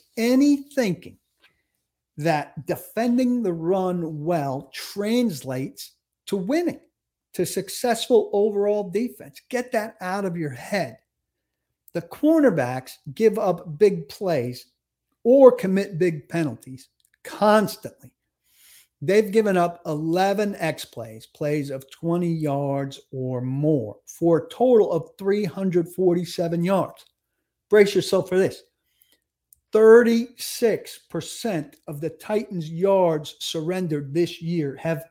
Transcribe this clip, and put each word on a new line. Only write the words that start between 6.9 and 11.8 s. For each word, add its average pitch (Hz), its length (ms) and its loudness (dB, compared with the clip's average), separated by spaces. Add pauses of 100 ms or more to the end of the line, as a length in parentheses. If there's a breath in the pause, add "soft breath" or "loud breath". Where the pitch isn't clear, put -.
to 180 120 -2
successful 220 880 -2
overall 202 560 -2
defense. 208 600 -8
Get 247 240 -6
that 220 280 -4
out 190 240 -4
of 175 120 -6
your 156 140 -6
head. 127 460 -6 (960)